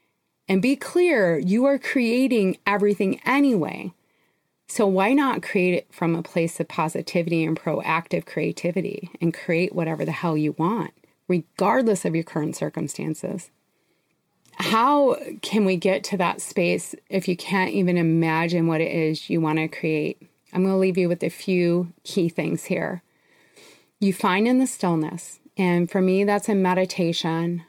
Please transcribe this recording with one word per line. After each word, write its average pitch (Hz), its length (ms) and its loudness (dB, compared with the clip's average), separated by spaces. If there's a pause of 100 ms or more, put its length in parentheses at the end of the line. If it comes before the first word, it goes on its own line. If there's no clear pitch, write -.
(480)
And 190 120 2
be 262 140 2
clear, 262 640 2
you 202 280 2
are 277 120 2
creating 240 880 2
everything 202 580 2
anyway. 254 680 2 (800)
So 214 140 0
why 190 260 2
not 269 300 2
create 180 320 0
it - 180 -4
from 165 240 0
a 170 60 -2
place 170 360 -2
of 165 80 -4
positivity 165 800 -2
and 156 160 -2
proactive 160 640 -4
creativity 170 840 -6 (100)
and 170 140 0
create 175 400 -2
whatever 160 320 -4
the 160 60 -2
hell 165 220 -2
you 151 180 0
want, 180 420 -2 (340)
regardless 202 800 0
of 165 80 -2
your 165 100 -2
current 156 320 -4
circumstances? - 920 -6 (1040)
How 262 640 2 (240)
can 208 240 2
we 190 100 2
get 190 280 2
to 202 120 -4
that 175 240 -2
space 175 540 -2 (160)
if 190 180 -2
you 175 80 0
can't 190 360 -2
even 180 260 2
imagine 165 680 2
what 160 140 2
it 165 100 -2
is 156 380 -2
you 165 140 0
want 156 160 0
to 156 100 -2
create? 156 540 -4 (320)
I'm 180 80 0
gonna 190 160 2
leave 190 180 2
you 180 100 2
with 175 160 -2
a 175 60 0
few 175 640 0 (100)
key 170 280 -2
things - 340 -4
here. 175 380 -4 (960)
You 196 140 2
find 202 340 2
in 254 100 4
the 262 80 2
stillness, 165 720 -4 (200)
and 175 320 2
for 196 100 0
me, 185 240 2
that's 202 240 0
in 202 140 2
meditation. 175 1080 0